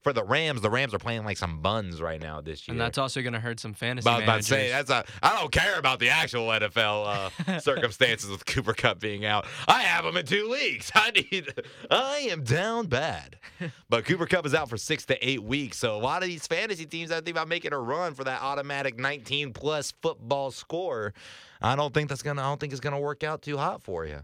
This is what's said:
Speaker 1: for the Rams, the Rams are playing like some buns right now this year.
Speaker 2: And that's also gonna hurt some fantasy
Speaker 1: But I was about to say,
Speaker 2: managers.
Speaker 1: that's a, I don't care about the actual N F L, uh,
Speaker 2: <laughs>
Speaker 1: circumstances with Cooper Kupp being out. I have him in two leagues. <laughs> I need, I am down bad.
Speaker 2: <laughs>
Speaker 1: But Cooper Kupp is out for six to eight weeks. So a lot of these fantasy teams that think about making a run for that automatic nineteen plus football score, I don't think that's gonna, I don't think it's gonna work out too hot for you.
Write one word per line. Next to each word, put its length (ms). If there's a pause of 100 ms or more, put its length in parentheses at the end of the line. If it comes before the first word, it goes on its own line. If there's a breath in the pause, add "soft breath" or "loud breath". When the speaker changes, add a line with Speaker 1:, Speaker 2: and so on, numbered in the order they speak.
Speaker 1:
for 120
the 100
Rams, 380
the 100
Rams 240
are 60
playing 240
like 120
some 240
buns 400
right 220
now 180
this 280
year. 40
Speaker 2:
And 80
that's 180
also 220
gonna 200
hurt 180
some 160
fantasy 300
Speaker 1:
But 80
I 60
was 40
about 140
to 80
say, 260
Speaker 2:
managers. 180
Speaker 1:
that's 220
a, 160
I 140
don't 100
care 260
about 220
the 120
actual 420
N 100
F 140
L, 280
uh, 540
Speaker 2:
<laughs> 0
Speaker 1:
circumstances 720
with 160
Cooper 280
Kupp 260
being 240
out. 200 (220 loud breath)
I 160
have 220
him 120
in 80
two 240
leagues. 440
<laughs> 20
I 160
need, 420 (380 loud breath)
I 280 (120)
am 140
down 420
bad. 520 (200 loud breath)
Speaker 2:
<laughs> 140 (160 loud breath)
Speaker 1:
But 180
Cooper 200
Kupp 200
is 80
out 160
for 80
six 280
to 220
eight 140
weeks. 360
So 180
a 20
lot 240
of 60
these 180
fantasy 400
teams 240
that 140
think 120
about 120
making 240
a 60
run 360
for 100
that 160
automatic 580
nineteen 540
plus 480
football 500
score, 640 (480 loud breath)
I 160
don't 160
think 160
that's 140
gonna, 180
I 60
don't 140
think 120
it's 80
gonna 200
work 240
out 180
too 160
hot 240
for 240
you. 180